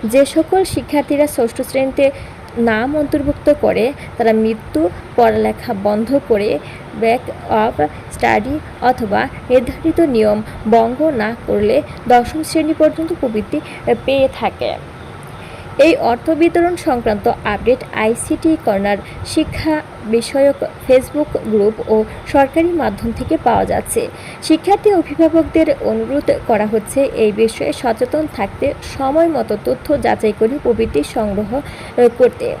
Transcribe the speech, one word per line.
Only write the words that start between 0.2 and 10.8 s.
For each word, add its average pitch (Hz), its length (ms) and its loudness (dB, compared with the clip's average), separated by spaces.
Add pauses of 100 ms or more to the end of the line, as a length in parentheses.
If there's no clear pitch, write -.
সকল 330 360 2 (120)
শিক্ষার্থীরা 285 540 0
ষষ্ঠ 240 340 -2
শ্রেণীতে 269 440 0 (640)
নাম 226 260 0
অন্তর্ভুক্ত 285 520 0 (140)
করে, 208 240 2 (280)
তারা 220 200 2
মৃত্যু, 220 480 0 (340)
পড়ালেখা 220 560 2 (140)
বন্ধ 208 240 0 (180)
করে, 208 220 2 (480)
ব্রেক 226 260 2 (400)
অফ 240 120 0 (360)
স্টাডি 233 440 0 (260)
অথবা 226 400 0 (280)
নির্ধারিত 262 500 2 (140)
নিয়ম 214 260 4 (340)
ভঙ্গ 233 260 4 (220)